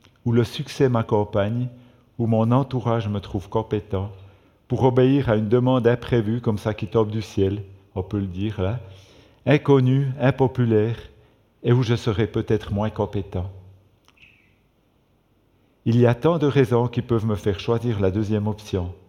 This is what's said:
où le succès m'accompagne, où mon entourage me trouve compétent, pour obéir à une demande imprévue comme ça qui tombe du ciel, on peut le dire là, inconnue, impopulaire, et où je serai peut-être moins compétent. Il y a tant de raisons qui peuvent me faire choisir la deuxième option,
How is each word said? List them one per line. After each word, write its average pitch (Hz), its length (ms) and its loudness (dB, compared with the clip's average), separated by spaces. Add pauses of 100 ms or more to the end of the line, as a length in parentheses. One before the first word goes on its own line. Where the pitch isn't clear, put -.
(240)
où 120 80 0
le 117 120 4
succès - 440 -2
m'accompagne, 110 800 -2 (500)
où 117 80 -2
mon 113 240 2
entourage 117 580 0
me 104 120 -4
trouve - 280 -8
compétent, 104 640 -4 (560)
pour 113 160 -4
obéir 127 480 4
à 107 60 4
une 110 120 0
demande 123 380 2
imprévue 120 540 0
comme 110 180 -2
ça 110 160 -4
qui 107 140 -8
tombe 110 220 0
du 110 120 -6
ciel, 101 400 -2 (320)
on 95 80 -4
peut 104 160 -6
le 98 80 -4
dire 95 340 -6
là, 104 200 -4 (680)
inconnue, 139 600 4 (120)
impopulaire, 117 800 2 (640)
et 120 100 4
où 127 100 4
je 117 120 0
serai 107 320 -2
peut-être 110 460 -2
moins 104 180 -2
compétent. 95 600 -6 (2250)
Il 117 120 4
y 120 80 8
a 120 80 6
tant 160 240 2
de 147 80 2
raisons 123 420 2
qui 120 120 -6
peuvent 113 240 0
me 110 120 0
faire 98 220 -2
choisir 117 400 -2
la 95 120 2
deuxième 104 360 -2
option, 95 460 -4 (160)